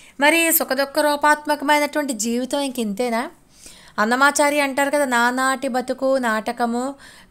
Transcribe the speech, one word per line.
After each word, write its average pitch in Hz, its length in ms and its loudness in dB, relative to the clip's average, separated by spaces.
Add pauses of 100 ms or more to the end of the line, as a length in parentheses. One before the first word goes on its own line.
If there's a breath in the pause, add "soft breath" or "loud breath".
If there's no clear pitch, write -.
(200 loud breath)
మరి 330 320 4
సుఖ 285 200 0
దుఃఖ 277 280 -2
రూపాత్మకమైనటువంటి 294 1120 0
జీవితం 240 480 -4
ఇంక 269 180 -4
ఇంతేనా? 233 520 -4 (680 loud breath)
అన్నమాచారి 285 640 2
అంటారు 277 300 0
కదా, 294 140 2
"నానాటి 254 640 0
బతుకు 254 500 -2
నాటకము, 240 760 -2 (360 loud breath)